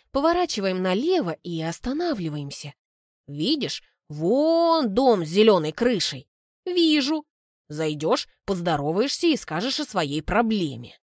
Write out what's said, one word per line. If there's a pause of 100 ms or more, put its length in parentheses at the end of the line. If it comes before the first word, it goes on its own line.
(120)
поворачиваем
налево
и
останавливаемся. (540)
Видишь, (260)
вон
дом
с
зелёной
крышей. (380)
Вижу. (440)
Зайдёшь, (180)
поздороваешься
и
скажешь
о
своей
проблеме.